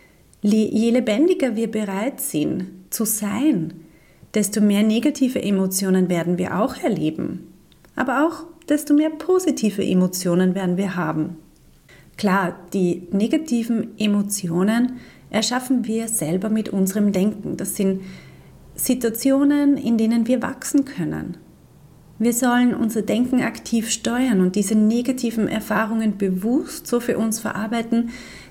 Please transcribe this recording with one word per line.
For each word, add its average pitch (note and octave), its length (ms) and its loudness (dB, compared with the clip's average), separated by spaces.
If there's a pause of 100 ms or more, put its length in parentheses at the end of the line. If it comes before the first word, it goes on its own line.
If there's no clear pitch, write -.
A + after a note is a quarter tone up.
(420)
Le-, G#3+ 300 4
je A3+ 180 2
lebendiger B3 680 2
wir A3+ 140 -2
bereit G#3+ 520 -4
sind - 440 -2 (240)
zu - 160 -4
sein, G#3 680 0 (600)
desto G#3 280 0
mehr G#3 200 4
negative B3 600 2
Emotionen F#3+ 680 2
werden F3 300 0
wir F3 200 -2
auch B3+ 180 0
erleben. D#3 760 -4 (420)
Aber C4+ 300 0
auch E4 200 -6 (220)
desto D4 280 2
mehr D#4 160 2
positive D4+ 760 0
Emotionen F#3 680 2
werden F3+ 220 -2
wir F#3+ 180 -2
haben. D#3 420 -4 (800)
Klar, F#3+ 420 0 (140)
die F3+ 380 0
negativen A#3 840 0
Emotionen G3+ 1000 0 (320)
erschaffen A#3+ 580 0
wir A3+ 220 -4
selber F#3 400 -2
mit A3 180 0
unserem G3 460 0
Denken. G3+ 420 0
Das - 220 -6
sind F#3+ 240 0 (720)
Situationen, C4+ 1000 2
in A#3 200 2
denen A3+ 300 2
wir B3+ 140 2
wachsen - 420 0
können. E3 540 -6 (800)
Wir A#3+ 160 2
sollen B3 400 2
unser G#3+ 300 0
Denken B3 380 2
aktiv A3+ 480 -2
steuern A#3 520 0
und F#3 160 2
diese G3+ 180 2
negativen A3+ 720 2
Erfahrungen G#3+ 680 -2
bewusst G#3 720 -2
so A#3+ 120 0
für A#3+ 180 -2
uns A3 220 -2
verarbeiten, A3+ 720 -2 (420)